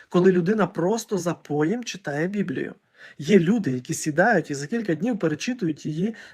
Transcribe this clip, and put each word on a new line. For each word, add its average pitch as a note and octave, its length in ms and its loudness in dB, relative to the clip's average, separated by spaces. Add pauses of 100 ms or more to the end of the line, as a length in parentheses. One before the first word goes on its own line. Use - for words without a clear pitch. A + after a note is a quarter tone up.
коли F#3 240 4
людина F3+ 340 2
просто G3 520 -2
за D#3+ 160 -2
поєм F3 500 -2
читає D#3 440 -4
Біблію? F#3 460 -4 (440)
Є F3+ 200 6
люди, F3 320 2
які B2+ 240 -6
сідають E3+ 560 2
і D3 40 -4
за C#3+ 120 -8
кілька G#3 280 -2
днів G3+ 240 -2
перечитують D#3+ 680 -4
її F3+ 280 -4 (200)